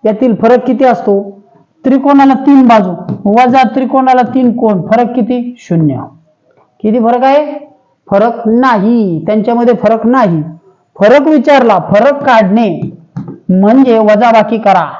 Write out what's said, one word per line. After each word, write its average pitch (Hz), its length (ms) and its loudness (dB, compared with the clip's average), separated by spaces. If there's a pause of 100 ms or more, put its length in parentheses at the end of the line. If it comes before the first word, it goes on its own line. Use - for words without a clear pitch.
यातील 220 380 0
फरक 240 240 2
किती 262 180 -2
असतो? 208 580 -2 (420)
त्रिकोणाला 277 500 2
तीन 262 320 4
बाजू 214 240 2 (340)
वजा 247 500 2
त्रिकोणाला 262 480 0
तीन 240 340 -2
कोण, 208 260 -2
फरक 240 340 -2
किती? 247 420 -4
शून्य. 151 420 -2 (840)
किती 220 180 -2
फरक 240 240 0
आहे? 285 460 -2 (400)
फरक 220 380 -2
नाही, 220 760 0
त्यांच्यामध्ये 233 480 0
फरक 220 320 -2
नाही. 214 360 0 (560)
फरक 262 300 4
विचारला, 269 500 2
फरक 247 440 0
काढणे 214 580 0 (680)
म्हणजे 226 480 2
वजाबाकी 220 600 2
करा. 185 300 0 (120)